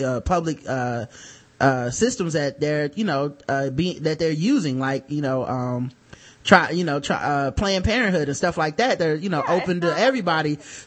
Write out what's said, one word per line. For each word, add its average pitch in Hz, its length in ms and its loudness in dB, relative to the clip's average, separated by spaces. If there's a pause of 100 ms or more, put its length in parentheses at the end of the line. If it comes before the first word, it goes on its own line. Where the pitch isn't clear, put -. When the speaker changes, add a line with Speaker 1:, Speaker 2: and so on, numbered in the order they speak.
Speaker 1:
uh, 127 180 0
public, 165 360 0 (100)
uh, 123 380 -2 (540)
uh, 127 300 2
systems 190 440 0
that 143 260 -2
they're, 147 360 0
you 220 80 -2
know, 143 300 0 (140)
uh, 139 220 0
be-, 165 300 -2
that 156 180 -2
they're 160 140 2
using, 156 480 0
like, 135 280 -2
you 147 140 -2
know, 131 240 0
um, 123 460 -2 (500)
try, 175 280 6
you 170 120 0
know, 147 160 0
try, 143 180 -2
uh, 139 360 0
Planned 190 320 0
Parenthood 196 420 2
and 143 100 -2
stuff 175 220 0
like 156 200 -2
that. 226 200 2
They're, 160 180 2
you 185 120 -4
know, 156 180 0
Speaker 2:
Yeah, 170 80 2
it's 180 80 2
Speaker 1:
open 175 200 0
to 170 80 2
Speaker 2:
not 151 80 0
Speaker 1:
everybody. 170 600 2 (280)